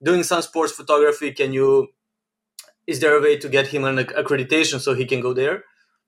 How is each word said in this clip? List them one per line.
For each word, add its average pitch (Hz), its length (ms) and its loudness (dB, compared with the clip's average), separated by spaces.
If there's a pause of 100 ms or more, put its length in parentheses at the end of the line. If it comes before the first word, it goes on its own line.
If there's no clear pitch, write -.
doing 175 200 2
some 175 180 -2
sports 160 320 -4
photography. 147 580 0
Can 135 220 -4
you, 135 340 4 (1000)
is 147 140 -6
there 151 180 4
a 143 40 2
way 147 160 4
to 143 120 -10
get 135 180 2
him 139 160 -4
an 135 160 -2
acc-, 127 140 -4
accreditation 147 640 -2
so 135 140 -2
he 123 120 -4
can 127 160 -2
go 123 120 -2
there? 143 300 -2 (440)